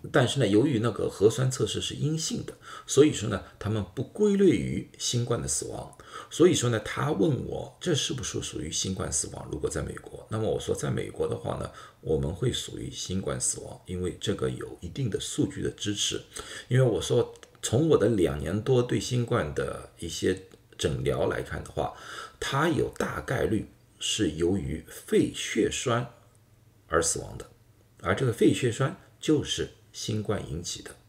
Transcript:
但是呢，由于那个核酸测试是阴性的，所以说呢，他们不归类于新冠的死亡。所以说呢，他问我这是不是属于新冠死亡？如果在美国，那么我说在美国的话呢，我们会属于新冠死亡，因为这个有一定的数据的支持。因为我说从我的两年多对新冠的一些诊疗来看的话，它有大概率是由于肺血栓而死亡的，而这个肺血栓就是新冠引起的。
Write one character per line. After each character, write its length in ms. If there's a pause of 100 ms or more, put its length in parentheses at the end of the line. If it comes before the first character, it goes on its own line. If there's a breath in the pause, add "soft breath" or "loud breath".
(120)
但 160
是 100
呢， 80
由 220
于 120
那 120
个 180
核 200
酸 200
测 160
试 140
是 140
阴 260
性 260
的， 80 (320 loud breath)
所 200
以 80
说 160
呢， 120 (160 loud breath)
他 120
们 160 (100)
不 80
归 320
类 120
于 500
新 260
冠 180
的 60
死 200
亡。 280 (340 loud breath)
所 160
以 80
说 160
呢， 120
他 320
问 320
我 340
这 160
是 180
不 80
是 200
属 180
于 100
新 240
冠 160
死 180
亡？ 220
如 80
果 120
在 120
美 120
国， 360
那 80
么 140
我 80
说 160
在 160
美 180
国 160
的 120
话 180
呢， 160 (300 loud breath)
我 160
们 180
会 160
属 260
于 140
新 300
冠 180
死 220
亡， 240
因 160
为 180
这 160
个 140
有 320
一 80
定 200
的 120
数 260
据 140
的 100
支 240
持。 260 (460 loud breath)
因 100
为 60
我 180
说 320 (280)
从 260
我 100
的 100
两 300
年 240
多 220
对 160
新 260
冠 300
的 340 (100)
一 100
些 280 (400)
诊 240
疗 280
来 120
看 220
的 80
话， 220 (480 loud breath)
它 260
有 300
大 240
概 220
率 260 (300)
是 320
由 260
于 320
肺 440
血 380
栓 400 (760)
而 140
死 180
亡 180
的， 120 (520)
而 120
这 120
个 80
肺 200
血 160
栓 280 (240 loud breath)
就 200
是 280 (240)
新 280
冠 280
引 120
起 200
的。 100 (180)